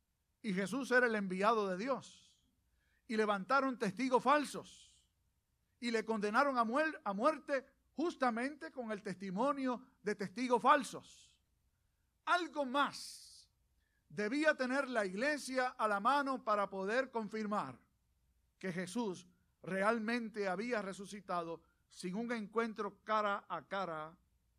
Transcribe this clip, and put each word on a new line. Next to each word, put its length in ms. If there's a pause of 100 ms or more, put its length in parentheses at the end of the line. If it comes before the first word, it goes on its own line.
(420)
Y 120
Jesús 380
era 160
el 80
enviado 520
de 100
Dios. 580 (720)
Y 80
levantaron 640
testigos 440
falsos. 720 (840)
Y 120
le 120
condenaron 540
a 80
muer-, 380
a 100
muerte 520 (300)
justamente 760
con 200
el 100
testimonio 800 (220)
de 120
testigos 460
falsos. 720 (880)
Algo 400
más 640 (800)
debía 460
tener 340
la 160
iglesia 640
a 180
la 120
mano 440
para 260
poder 420
confirmar 680 (800)
que 120
Jesús 560 (340)
realmente 840
había 340
resucitado 800 (280)
sin 260
un 160
encuentro 720
cara 440
a 200
cara 480 (440)